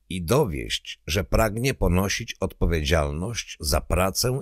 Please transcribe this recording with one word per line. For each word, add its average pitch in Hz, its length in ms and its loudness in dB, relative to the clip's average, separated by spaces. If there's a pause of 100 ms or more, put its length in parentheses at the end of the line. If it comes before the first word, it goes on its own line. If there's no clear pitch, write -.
i 90 140 -4
dowieść, 82 840 -2
że 92 180 0
pragnie 110 500 2
ponosić 95 680 0
odpowiedzialność 82 1200 0
za 76 200 0
pracę 95 600 0